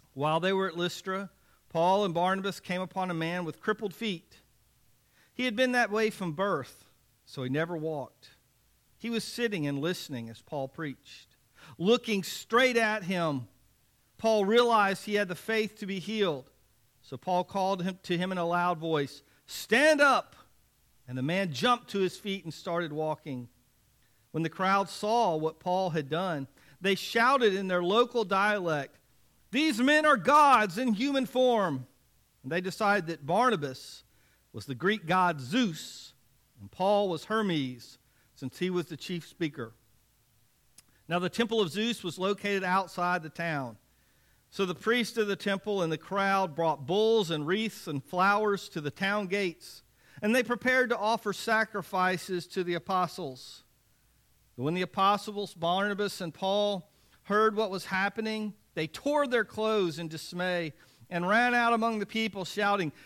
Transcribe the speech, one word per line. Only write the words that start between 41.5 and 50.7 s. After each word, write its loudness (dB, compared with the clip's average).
of 0
Zeus -2
was -8
located -2
outside 0
the -12
town. -6
So -2
the -2
priest -2
of 0
the -2
temple -2
and 0
the -4
crowd 0
brought -2
bulls 2
and -4
wreaths -4
and -4
flowers 0
to -8
the -6
town -2
gates, -6
and 2
they 4
prepared 0